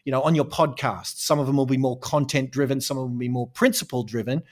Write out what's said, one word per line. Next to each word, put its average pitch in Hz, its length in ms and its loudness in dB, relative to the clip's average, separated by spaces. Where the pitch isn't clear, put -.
you 135 60 -4
know, 131 100 2
on 156 120 4
your 143 120 4
podcast, 131 720 -2
some 147 200 2
of 139 80 0
them 139 120 2
will 135 80 4
be 135 100 2
more 131 220 0
content 135 540 0
driven, 135 280 0
some 139 160 -4
of 131 80 -4
them 127 80 -4
will 120 60 -4
be 123 100 -4
more 123 200 -2
principle - 540 0
driven. 113 500 -2